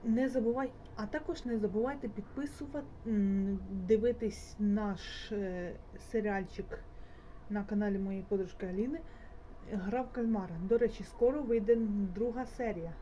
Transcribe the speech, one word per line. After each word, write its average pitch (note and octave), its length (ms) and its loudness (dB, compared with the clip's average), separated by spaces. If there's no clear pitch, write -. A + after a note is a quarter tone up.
Не A#3 260 4
забувай-, B3 420 2
а G#3+ 100 -4
також D#4 400 -4
не A#3 120 0
забувайте A3 500 0
підписува-, C#4+ 760 -6
м, G3 520 4
дивитись G#3+ 880 2
наш, G#3 720 0
е, F#3 440 -2
серіальчик G3+ 680 0
на G#3 140 -2
каналі G3+ 360 2
моєї G3 240 -2
подружки F#3+ 420 -2
Аліни A3+ 340 0
"Гра G#3 300 0
в B3 100 -4
кальмара". G#3+ 520 0
До G#3 140 6
речі, A3+ 260 2
скоро C4 380 4
вийде A#3 340 6
друга A#3 300 0
серія. F3 560 -4